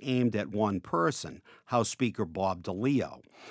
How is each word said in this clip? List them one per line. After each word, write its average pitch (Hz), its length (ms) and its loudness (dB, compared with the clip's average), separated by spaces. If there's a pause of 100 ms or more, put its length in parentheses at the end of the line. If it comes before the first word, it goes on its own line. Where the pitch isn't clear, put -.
aimed 123 320 2
at 104 140 -2
one 101 300 0
person, - 640 -2 (240)
House 120 240 2
Speaker 110 360 0
Bob 92 360 -2
DeLeo. 98 600 0 (300)